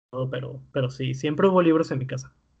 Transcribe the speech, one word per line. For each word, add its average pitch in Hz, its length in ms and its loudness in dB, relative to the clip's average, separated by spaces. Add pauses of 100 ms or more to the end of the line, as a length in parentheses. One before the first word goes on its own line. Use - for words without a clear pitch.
(300)
pero, 131 300 -10 (120)
pero 131 180 -2
sí, 131 240 -6
siempre 151 340 0
hubo 185 140 4
libros 160 300 4
en 135 60 -2
mi 131 80 -6
casa. 131 260 -10 (280)